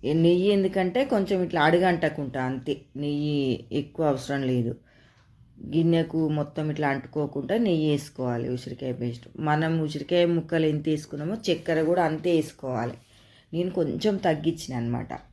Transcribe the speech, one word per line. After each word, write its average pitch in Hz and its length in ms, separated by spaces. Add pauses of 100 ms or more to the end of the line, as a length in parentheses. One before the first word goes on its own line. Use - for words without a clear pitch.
ఈ 139 140
నెయ్యి 175 340
ఎందుకంటే 190 560
కొంచెం 202 360
ఇట్లా 170 200
అడుగంటకుంటా 160 800
అంతే, 131 320 (200)
నెయ్యి 147 420 (340)
ఎక్కువ 151 340
అవసరం 139 380
లేదు. 123 300 (880)
గిన్నెకు 160 540 (100)
మొత్తం 151 400
ఇట్లా 151 200
అంటుకోకుండా 139 720
నెయ్యి 170 300
వేసుకోవాలి 127 600
ఉసిరికాయ 127 420
పేస్ట్. 120 340 (140)
మనం 156 400
ఉసిరికాయ 156 460
ముక్కలు 165 400
ఎంత 151 220
వేసుకున్నామో 151 520
చక్కెర 165 420
కూడా 175 220
అంతే 160 260
వేసుకోవాలి. 139 680 (560)
నేను 175 180
కొంచెం 180 480
తగ్గించిన 156 580
అనమాట 117 360 (200)